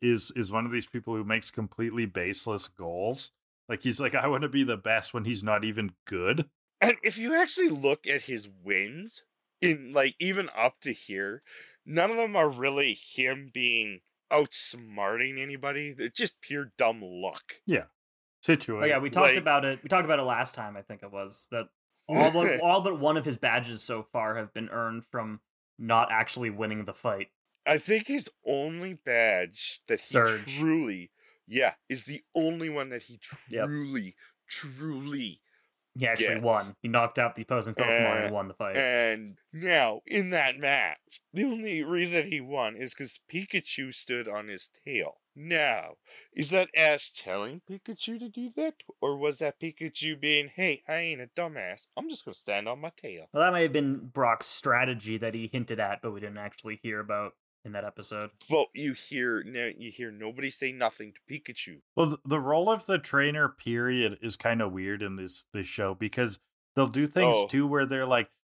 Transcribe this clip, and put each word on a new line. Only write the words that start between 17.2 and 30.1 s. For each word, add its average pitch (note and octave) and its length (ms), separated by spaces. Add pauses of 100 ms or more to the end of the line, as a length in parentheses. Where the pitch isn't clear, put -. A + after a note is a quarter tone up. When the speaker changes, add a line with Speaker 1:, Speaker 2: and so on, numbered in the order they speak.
Speaker 1:
Yeah. D#3+ 180 (580)
Situation. A#2 400
Speaker 3:
Oh, D3+ 40
yeah, C#3+ 120
we C#3 120
talked D#3 240
Speaker 2:
Like - 20
Speaker 3:
about C#3+ 300
it. C3+ 160
We D3 80
talked F#3 160
about D3+ 140
it - 40
last B2 300
time, G#2+ 200
I G2+ 80
think G2+ 200
it G2 100
was, G2 380
that A2+ 180 (400)
all D#3 240
but, E3+ 280
Speaker 2:
<laughs> - 20
Speaker 3:
all F3 180
but F3+ 180
one D3+ 200
of C3+ 80
his C3+ 100
badges A#2+ 460
so A2+ 200
far A2 340
have G#2+ 180
been A2 160
earned A2+ 340
from A2 360 (400)
not A#2 300
actually A2 400
winning G#2+ 360
the G2 80
fight. G2+ 340 (380)
Speaker 2:
I D#3 120
think G#3+ 280
his C#4 240 (160)
only E3 480
badge G#2+ 920
that A2 120
he - 60
Speaker 3:
Surge. A#2 520